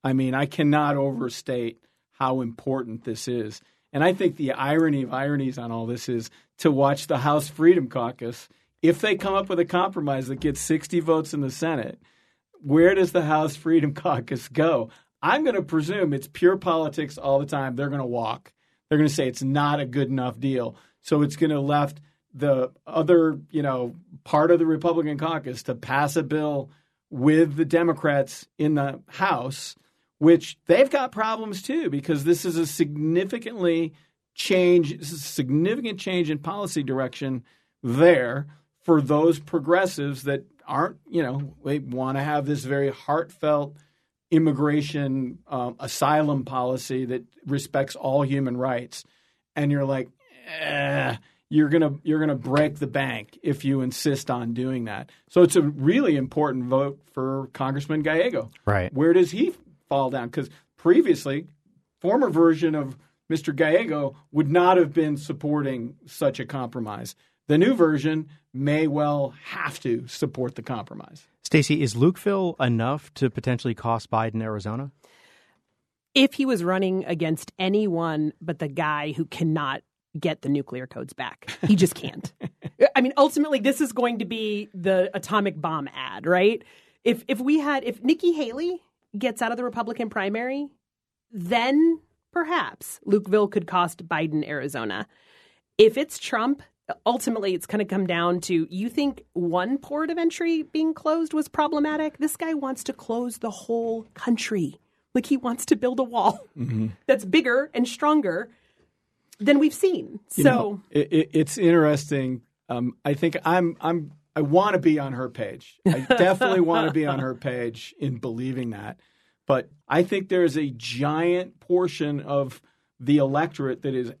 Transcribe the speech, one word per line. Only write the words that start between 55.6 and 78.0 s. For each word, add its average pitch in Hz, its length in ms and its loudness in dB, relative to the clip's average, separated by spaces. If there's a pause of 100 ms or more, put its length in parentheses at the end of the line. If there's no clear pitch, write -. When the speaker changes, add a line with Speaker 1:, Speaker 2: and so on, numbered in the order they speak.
Speaker 1:
really 151 520 2
important 131 500 -2
vote 139 340 0 (120)
for 135 420 -6
Congressman 143 500 -4
Gallego. 156 480 0 (140)
Speaker 2:
Right. 98 280 0
Speaker 1:
Where 160 200 2
does 180 180 4
he 262 240 -2 (340)
fall 135 200 0
down. 123 200 -6
'Cause 139 200 -6 (280)
previously, 180 680 4 (520)
former 220 300 2
version 160 460 4
of 135 220 -6 (300)
Mister 156 240 -2
Gallego 151 640 0 (160)
would 147 180 2
not 180 280 6
have 160 160 4
been 151 240 0
supporting 143 760 -4 (100)
such - 340 -2
a 123 60 -8
compromise. 120 720 -8 (320)
The 147 100 4
new 220 160 6
version 156 540 2 (260)
may 147 340 0
well 147 460 -2 (100)
have 156 380 -8
to 123 260 -4
support 123 480 -6
the 117 80 -12
compromise. - 640 -12 (160)
Speaker 2:
Stacey, 151 380 2
is 113 140 0
Lukeville 180 640 2
enough 123 560 -2
to 131 140 0
potentially 120 440 -4
cost 117 380 -4
Biden 110 300 -2
Arizona? 110 500 -6 (1200)
Speaker 3:
If 269 180 6
he 277 120 -2
was 220 180 0
running 185 420 0
against 160 540 -4
anyone 165 840 0